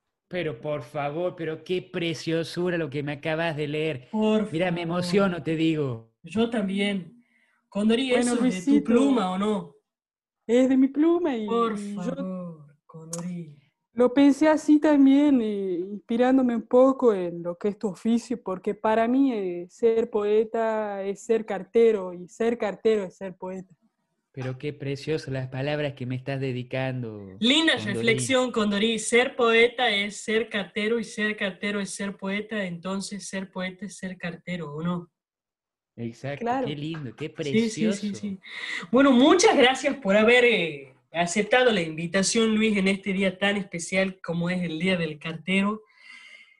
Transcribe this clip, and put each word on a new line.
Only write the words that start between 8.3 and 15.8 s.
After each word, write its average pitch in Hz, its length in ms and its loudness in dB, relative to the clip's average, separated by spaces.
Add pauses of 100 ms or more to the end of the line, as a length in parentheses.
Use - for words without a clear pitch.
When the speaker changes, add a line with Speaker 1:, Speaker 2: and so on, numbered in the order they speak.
Speaker 2:
¿eso 233 120 0
es 247 100 2
de - 60 -8
tu 277 80 0
Speaker 3:
Luisito. - 140 4
Speaker 2:
pluma 240 480 4
o 185 60 -2
no? 202 360 -2 (720)
Speaker 3:
Es 254 220 4
de 262 80 4
mi 262 120 6
pluma 311 480 2
y, 214 100 -4
Speaker 2:
Por 226 320 0
Speaker 3:
y 202 160 -8
yo 190 80 -8
Speaker 2:
favor, 175 760 -8 (100)
Condori. 165 720 -12 (360)
Speaker 3:
lo 240 220 2
pensé 285 340 6
así 302 320 4
también, 285 640 6
eh, 202 320 -2 (180)